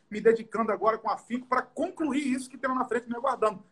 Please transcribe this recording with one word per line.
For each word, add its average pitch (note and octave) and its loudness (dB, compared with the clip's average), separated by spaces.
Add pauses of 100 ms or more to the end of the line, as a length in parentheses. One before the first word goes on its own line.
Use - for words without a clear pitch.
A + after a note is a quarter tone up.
(100)
me G#3 -10
dedicando A3 0
agora G#3+ -2
com A3 -10
afinco A#3 -8
pra B3 -2
concluir D4 -6
isso B3+ -8
que - -20
tem C4+ -6
lá C4 -4
na B3+ 2
frente A#3 -4
me A#3 -8
aguardando. A#3 6